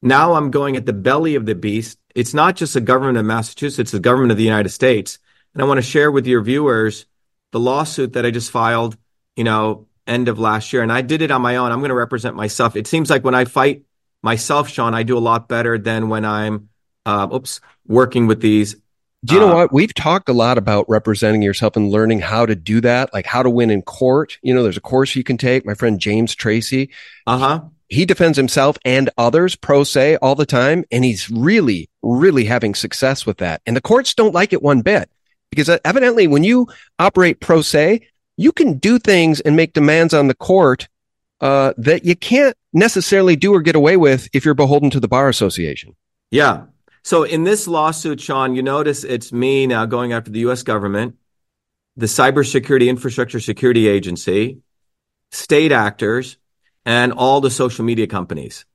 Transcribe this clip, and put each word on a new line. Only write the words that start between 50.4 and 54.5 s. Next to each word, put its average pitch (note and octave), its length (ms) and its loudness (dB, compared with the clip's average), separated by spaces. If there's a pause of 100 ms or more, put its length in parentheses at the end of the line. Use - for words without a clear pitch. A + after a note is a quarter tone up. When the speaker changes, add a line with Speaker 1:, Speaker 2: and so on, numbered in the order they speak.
Speaker 1:
U A#2+ 120 0
S B2 100 -6
government, G#2+ 540 -4 (800)
the A#2 100 -4
Cybersecurity C3 840 2
Infrastructure B2 520 -6
Security A2+ 480 0
Agency, G2+ 720 -2 (720)